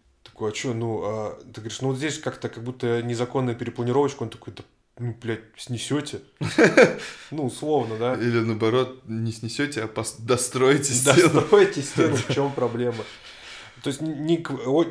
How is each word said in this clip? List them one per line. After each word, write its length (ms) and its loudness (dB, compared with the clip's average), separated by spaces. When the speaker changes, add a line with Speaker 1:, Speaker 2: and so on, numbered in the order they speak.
Speaker 1:
Такой, 280 -6
а 20 -4
чё, 200 -4
ну, 300 -2
а, 360 -4
ты 80 -14
говоришь, 200 -10
ну 80 0
вот 80 -2
здесь 220 -4
как-то 300 -6
как 140 -14
будто 400 -2
незаконная 520 -2
перепланировочка, 680 0
он 60 -6
такой, 240 -16
да 100 -16
ну, 220 -6
блядь, 200 -6
снесёте. 640 -6
Speaker 2:
<laughs> 600 6
Speaker 1:
Ну, 140 -4
условно, 520 -2
да. 160 -2
Speaker 2:
Или 280 0
наоборот, 640 0
не 240 -4
снесёте, 520 -4
а 40 -4
пос-, 320 -6
достроите 720 2
стену. 480 6
Speaker 1:
Достроите 400 6
стену, 340 0
Speaker 2:
<laughs> 120 -2
Speaker 1:
в 60 -2
чём 200 0
проблема? 500 -2
То 80 -4
есть, 120 -4
н-, 180 -4
не 180 2
к-, 160 -6
о-, 380 2